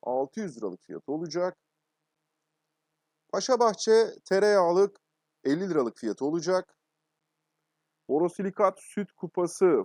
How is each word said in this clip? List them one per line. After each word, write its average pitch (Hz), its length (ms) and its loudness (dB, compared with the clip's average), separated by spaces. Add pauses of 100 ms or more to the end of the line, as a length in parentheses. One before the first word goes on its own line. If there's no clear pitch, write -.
altı 131 380 -4
yüz 160 180 -10
liralık 95 260 -10
fiyatı 80 280 -10
olacak. 170 460 -6 (1700)
Paşa 233 300 0
Bahçe 220 460 4 (200)
tereyağlık, 196 720 2 (440)
elli 170 260 0
liralık 131 280 -2
fiyatı 110 280 -6
olacak. 170 520 -4 (1300)
Borosilikat 185 720 -2
süt - 320 -10
kupası, 170 720 0